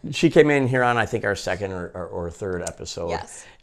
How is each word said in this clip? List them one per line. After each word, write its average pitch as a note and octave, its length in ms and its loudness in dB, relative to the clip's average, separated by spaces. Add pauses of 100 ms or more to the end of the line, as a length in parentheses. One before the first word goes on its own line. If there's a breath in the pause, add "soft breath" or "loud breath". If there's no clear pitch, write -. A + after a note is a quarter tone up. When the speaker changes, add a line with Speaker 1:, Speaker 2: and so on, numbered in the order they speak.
(120)
Speaker 1:
she - 180 2
came D3+ 200 8
in C#3 160 2
here B2+ 160 2
on, A#2+ 160 2
I G#2+ 80 2
think, A2 180 -4
our G2+ 120 0
second F#2+ 360 -4
or, F2 220 -8
or, F2+ 140 -8
or F2 220 -6
third F2+ 320 -6
episode. E2+ 480 -8
Speaker 2:
Yes. - 340 -10 (180 loud breath)